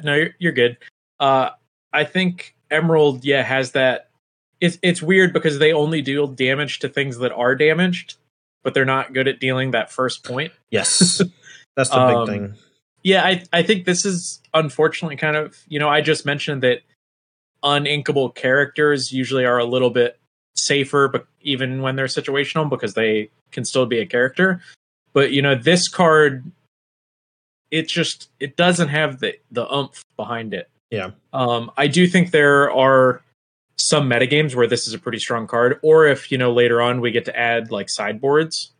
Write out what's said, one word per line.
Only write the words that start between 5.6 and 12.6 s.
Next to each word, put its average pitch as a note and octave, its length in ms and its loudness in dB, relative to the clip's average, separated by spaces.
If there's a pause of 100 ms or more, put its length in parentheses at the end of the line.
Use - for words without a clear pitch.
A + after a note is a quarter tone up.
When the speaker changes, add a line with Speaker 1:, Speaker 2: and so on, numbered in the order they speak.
Speaker 1:
only D#3 280 0
deal C#3 260 -2
damage C3 520 -2
to C#3 100 -6
things C#3 280 -4
that B2 160 -4
are B2 220 2
damaged, E3 600 0 (480)
but C3 100 -2
they're C3+ 120 2
not C3 280 -2
good C3 140 -2
at C3 140 -6
dealing C3 300 -2
that A2+ 200 -2
first B2+ 320 -6
point. C#3 300 -8 (180)
Speaker 2:
Yes. C#3+ 500 0 (260)
Speaker 1:
<laughs> - 280 -20
Speaker 2:
That's C3 140 0
the B2+ 180 2
big A#2+ 80 4
Speaker 1:
Um, A#2 120 -2
Speaker 2:
thing. G2+ 260 -8 (500)